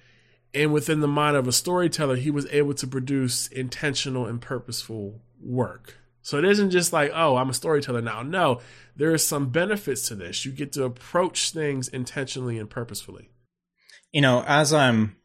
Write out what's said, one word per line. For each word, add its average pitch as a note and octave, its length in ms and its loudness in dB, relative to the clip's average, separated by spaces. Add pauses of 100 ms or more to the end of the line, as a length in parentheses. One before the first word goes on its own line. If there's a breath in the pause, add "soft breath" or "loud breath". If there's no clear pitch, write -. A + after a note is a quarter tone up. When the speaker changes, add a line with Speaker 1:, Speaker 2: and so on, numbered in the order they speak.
(540 soft breath)
Speaker 1:
and D3+ 180 2
within D3+ 280 2
the D3 80 2
mind D3 280 2
of B2+ 120 2
a B2 40 0
storyteller, D#3+ 640 0
he C3+ 140 -2
was C#3+ 160 -2
able C#3+ 280 2
to C3 120 -6
produce C3 600 -2
intentional C3 800 -4
and A#2 140 -6
purposeful A2+ 800 -8 (200)
work. - 560 -6 (260)
So - 160 -4
it D3+ 60 2
isn't G3+ 260 6
just F3 220 2
like, D3 200 2
"Oh, D#3 240 4
I'm C3 140 2
a B2+ 40 -4
storyteller C#3 480 0
now." A2+ 200 -6
No, D3+ 380 2 (340 loud breath)
there D#3 180 2
are D#3+ 60 2
some C#3+ 300 0
benefits E3+ 600 -2
to A#2+ 60 -6
this. F#2 300 -8
You C#3 80 -8
get C#3 220 -8
to C#3 100 -2
approach E3+ 680 -2
things C#3+ 380 -4
intentionally B2+ 680 -6
and G#2+ 140 -10
purposefully. G2+ 600 -12 (840 soft breath)
Speaker 2:
You D3+ 100 4
know, B2 240 6
as D3+ 260 4
I'm A#2 520 4